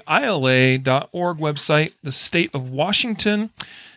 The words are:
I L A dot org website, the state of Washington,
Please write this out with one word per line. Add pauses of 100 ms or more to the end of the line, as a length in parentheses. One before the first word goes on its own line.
I
L
A
dot
org
website,
the
state
of
Washington, (480)